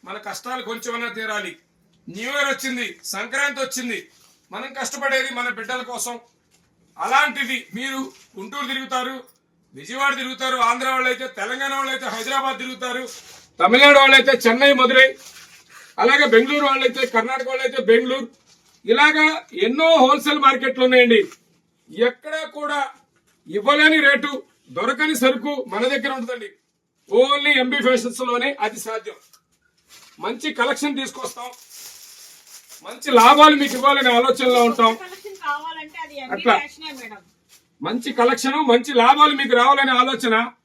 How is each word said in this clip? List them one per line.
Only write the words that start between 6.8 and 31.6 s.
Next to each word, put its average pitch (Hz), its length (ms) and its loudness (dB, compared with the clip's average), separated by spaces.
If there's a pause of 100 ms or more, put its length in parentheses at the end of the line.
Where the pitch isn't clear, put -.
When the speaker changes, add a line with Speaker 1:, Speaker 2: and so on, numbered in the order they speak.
Speaker 1:
అలాంటిది 262 520 -2 (200)
మీరు 269 220 -8 (380)
గుంటూరు 247 340 -12
తిరుగుతారు, 262 440 -8 (640)
విజయవాడ 262 400 -4
తిరుగుతారు, 262 380 -6 (120)
ఆంధ్ర 254 260 -2
వాళ్ళు 254 160 -2
అయితే, 254 160 -6 (120)
తెలంగాణ 262 400 -6
వాళ్ళు 269 160 -4
అయితే 262 200 -10
హైదరాబాద్ 262 480 -4
తిరుగుతారు, 254 400 -8 (580)
తమిళనాడు 277 400 8
వాళ్ళు 269 180 6
అయితే 269 160 2 (100)
చెన్నై, 262 260 4 (100)
మదురై, 262 260 6 (960)
అలాగే 277 320 2
బెంగళూరు 285 340 4
వాళ్ళు 262 200 0
అయితే, 262 120 -6 (140)
కర్ణాటక 247 360 -2
వాళ్ళు 262 160 -4
అయితే 247 220 -4
బెంగళూరు, 247 380 2 (580)
ఇలాగా 302 400 2 (400)
ఎన్నో 294 220 0 (160)
హోల్‌సేల్ 277 420 0
మార్కెట్లు 254 420 0
ఉన్నాయండి. 247 340 6 (840)
ఎక్కడా 311 340 -8 (160)
కూడా 294 220 -6 (680)
ఇవ్వలేని 294 600 2
రేటు, 277 240 0 (460)
దొరకని 262 460 -2
సరుకు 269 280 0 (220)
మన 214 100 -4 (100)
దగ్గర 269 240 -4
ఉంటుందండి. 233 320 -10 (600)
only 277 420 2 (100)
ఎంబీ 269 220 -2
ఫ్యాషన్స్ 240 440 0
లోనే 240 200 -2 (160)
అది 220 200 -6
సాధ్యం. 220 320 -10 (1000)
మంచి 240 280 -8 (120)
కలెక్షన్ 277 420 -2
తీసుకొస్తాం, 254 480 -12 (1400)